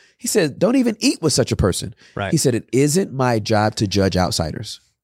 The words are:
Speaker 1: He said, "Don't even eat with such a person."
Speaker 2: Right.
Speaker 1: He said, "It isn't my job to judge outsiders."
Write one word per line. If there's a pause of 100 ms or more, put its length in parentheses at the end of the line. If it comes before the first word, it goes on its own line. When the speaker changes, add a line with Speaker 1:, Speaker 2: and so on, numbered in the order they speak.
(180)
Speaker 1:
He
said,
"Don't
even
eat
with
such
a
person." (200)
Speaker 2:
Right.
Speaker 1:
He
said,
"It
isn't
my
job
to
judge
outsiders." (240)